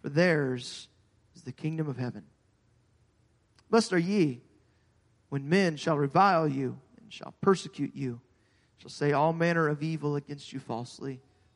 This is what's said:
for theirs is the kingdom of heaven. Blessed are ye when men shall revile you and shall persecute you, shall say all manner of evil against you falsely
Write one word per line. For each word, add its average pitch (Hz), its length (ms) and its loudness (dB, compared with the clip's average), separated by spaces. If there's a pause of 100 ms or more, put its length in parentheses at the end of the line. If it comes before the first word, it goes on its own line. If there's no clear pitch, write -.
for - 80 -6
theirs 143 800 0 (460)
is - 80 -20
the 127 100 -12
kingdom 156 360 -6
of 127 80 -6
heaven. 110 280 -6 (1500)
Blessed 220 220 4
are 180 60 4
ye 170 420 0 (880)
when 139 200 -6
men 175 280 2
shall 151 220 0
revile 160 500 4
you 131 300 -4 (220)
and - 120 -20
shall - 300 -16
persecute - 520 0
you, 123 260 -6 (580)
shall - 120 -20
say 147 220 0
all 151 220 2
manner 165 340 2
of 147 140 -2
evil 147 340 -2
against 143 360 -10
you 135 60 -10
falsely 131 640 -10 (360)